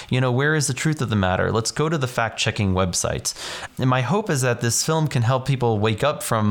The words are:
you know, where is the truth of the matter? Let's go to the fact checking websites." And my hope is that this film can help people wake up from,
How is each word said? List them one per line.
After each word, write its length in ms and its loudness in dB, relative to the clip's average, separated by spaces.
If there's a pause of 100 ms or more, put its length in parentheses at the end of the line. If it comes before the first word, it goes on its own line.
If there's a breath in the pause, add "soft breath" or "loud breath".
you 100 2
know, 120 2
where 240 2
is 100 0
the 80 -2
truth 280 -2
of 100 -2
the 40 2
matter? 360 2
Let's 180 0
go 180 0
to 120 -2
the 80 -2
fact 320 -4
checking 340 0
websites." 640 -2 (420 loud breath)
And 100 0
my 140 2
hope 300 0
is 100 0
that 200 0
this 220 0
film 240 2
can 140 0
help 260 2
people 300 2
wake 260 0
up 200 0
from, 280 0